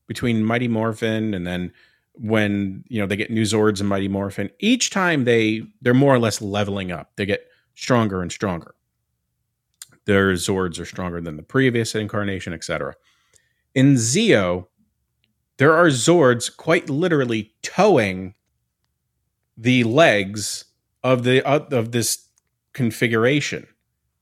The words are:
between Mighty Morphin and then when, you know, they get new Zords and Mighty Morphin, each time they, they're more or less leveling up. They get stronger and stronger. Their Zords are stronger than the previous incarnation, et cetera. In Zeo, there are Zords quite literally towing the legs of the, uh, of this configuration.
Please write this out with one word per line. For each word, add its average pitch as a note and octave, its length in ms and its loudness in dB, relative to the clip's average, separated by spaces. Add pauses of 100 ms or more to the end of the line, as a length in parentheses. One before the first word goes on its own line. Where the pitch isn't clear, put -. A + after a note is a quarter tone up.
between A2+ 360 -2
Mighty A#2+ 240 0
Morphin A2 640 -2
and F2+ 140 -6
then F2+ 260 -6 (400)
when, G#2 720 -2
you A#2 140 -6
know, G2 60 -2
they G2 100 -2
get G#2 140 -6
new A2+ 100 0
Zords G#2+ 380 0
and G2+ 100 -2
Mighty G2 180 -2
Morphin, G2 420 -6 (100)
each A#3+ 320 0
time F3 340 0
they, A2 380 2 (180)
they're B2 140 2
more C#3 180 6
or B2 60 4
less A2+ 220 0
leveling G2 500 -4
up. D#2+ 240 -12
They G2+ 100 -2
get G2 220 -4 (260)
stronger G#2+ 480 0
and F2 100 -6
stronger. F2+ 440 -6 (1300)
Their G2 280 4
Zords F2+ 460 -4
are E2+ 60 -10
stronger F2 340 -8
than E2 160 -10
the D#2 80 -16
previous A#2+ 520 0
incarnation, G2+ 580 -6
et D#2+ 100 -12
cetera. D2 300 -6 (800)
In C3+ 220 6
Zeo, A#2 720 2 (920)
there D3 160 6
are E3+ 140 4
Zords C3 680 2
quite E3 340 -2
literally C3+ 640 -2 (100)
towing G2+ 720 0 (1200)
the B2 260 2
legs A2 840 2 (380)
of B2+ 200 2
the, B2+ 220 2
uh, D3 260 0
of A#2+ 200 -2
this - 360 -4 (460)
configuration. A#2 920 -2 (560)